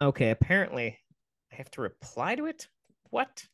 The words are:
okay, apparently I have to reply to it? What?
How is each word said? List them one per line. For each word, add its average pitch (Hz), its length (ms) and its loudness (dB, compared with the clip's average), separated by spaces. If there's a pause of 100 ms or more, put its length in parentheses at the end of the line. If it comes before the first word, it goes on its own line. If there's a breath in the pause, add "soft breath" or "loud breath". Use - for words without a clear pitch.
okay, 135 300 4
apparently 123 680 0 (560)
I - 20 -20
have - 160 -14
to - 100 -10
reply 123 540 -6
to 294 120 -4
it? 320 200 -12 (440)
What? 240 420 -4